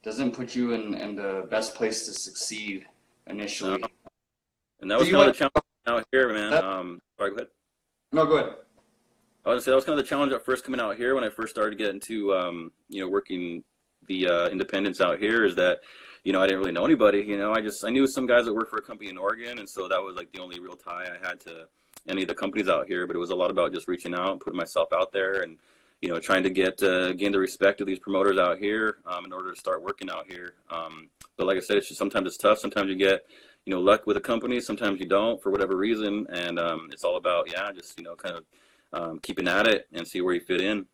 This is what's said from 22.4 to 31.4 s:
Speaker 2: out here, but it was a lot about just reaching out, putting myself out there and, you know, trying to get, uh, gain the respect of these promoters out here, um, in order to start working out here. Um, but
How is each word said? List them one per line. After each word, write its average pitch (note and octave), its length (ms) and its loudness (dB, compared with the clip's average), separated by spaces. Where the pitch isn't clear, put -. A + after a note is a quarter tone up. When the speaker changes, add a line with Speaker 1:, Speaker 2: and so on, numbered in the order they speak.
Speaker 2:
out - 180 2
here, F2+ 180 -2
but E2+ 100 -6
it E2+ 40 -2
was F2 100 -4
a F#2 60 -2
lot F2+ 160 0
about F#2+ 200 2
just F2 160 -8
reaching F2 280 -6
out, F#2 240 -2
putting - 180 -8
myself E2+ 360 -2
out F2+ 180 0
there F#2+ 320 0
and, E2 160 -12
you F2+ 80 -4
know, E2+ 100 -2
trying F#2+ 220 2
to F#2+ 80 2
get, F#2 320 0
uh, F#2 320 2
gain G2+ 180 0
the G2 60 2
respect F#2+ 440 2
of G2 60 -2
these F#2 120 -4
promoters G2 400 2
out F2+ 180 4
here, G#2+ 480 -2
um, F2+ 200 -8
in F#2 80 -14
order F#2 200 -10
to F2+ 60 -16
start E2+ 240 -4
working G2 260 -8
out F2 180 -10
here. F2 280 -16
Um, D#2+ 380 -10
but F#2+ 80 0